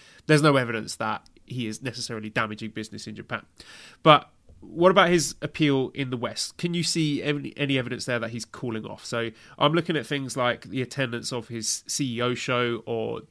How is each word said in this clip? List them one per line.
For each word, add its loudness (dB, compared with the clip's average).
there's 6
no 6
evidence -2
that -4
he -8
is -8
necessarily -8
damaging -4
business -10
in -12
Japan. -8
But 6
what 4
about 8
his 2
appeal 2
in -4
the -4
West? -6
Can -2
you -2
see 0
any, -2
any 0
evidence -6
there 0
that -6
he's -8
cooling -6
off? -14
So -2
I'm 6
looking 0
at -4
things -6
like 0
the -6
attendance -4
of -8
his -6
C -2
E -2
O 0
show -2
or -4